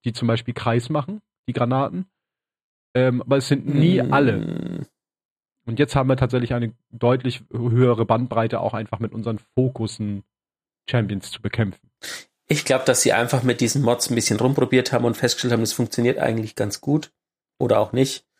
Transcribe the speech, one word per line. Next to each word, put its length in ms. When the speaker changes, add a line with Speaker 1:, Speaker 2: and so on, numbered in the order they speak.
Speaker 1:
Die 80
zum 140
Beispiel 280
Kreis 360
machen, 300
die 60
Granaten. 540
Ähm, 260
aber 140
es 100
sind 260
nie 300
Speaker 2:
Mm. 100
Speaker 1:
alle. 720
Und 120
jetzt 160
haben 140
wir 80
tatsächlich 360
eine 220
deutlich 520
höhere 520
Bandbreite, 560
auch 140
einfach 240
mit 140
unseren 260
Fokussen 840
Champions 400
zu 100
bekämpfen. 500
Speaker 2:
Ich 160
glaub, 200
dass 180
sie 100
einfach 320
mit 160
diesen 220
Mods 280
ein 60
bisschen 240
rumprobiert 520
haben 120
und 120
festgestellt 360
haben, 100
es 100
funktioniert 460
eigentlich 380
ganz 240
gut. 320
Oder 200
auch 140
nicht. 340